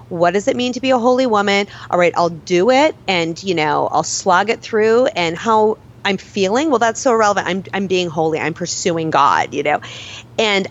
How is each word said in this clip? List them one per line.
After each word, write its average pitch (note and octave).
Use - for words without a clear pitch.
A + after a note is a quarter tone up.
What F3
does G3+
it C4
mean B3
to B3+
be C4
a C4
holy B3+
woman? G3+
All F3+
right, F3
I'll F3
do F3
it, C4+
and, E3+
you F#3+
know, D3
I'll D#3
slog F#3+
it A#3
through, A3+
and E3+
how A3
I'm G3
feeling, G#3+
well, A#3+
that's A3+
so C4
irrelevant. G#3
I'm, F3+
I'm G3
being F3+
holy. D#3+
I'm D3
pursuing E3
God," A#2+
you D3
know? C#3+
And G3+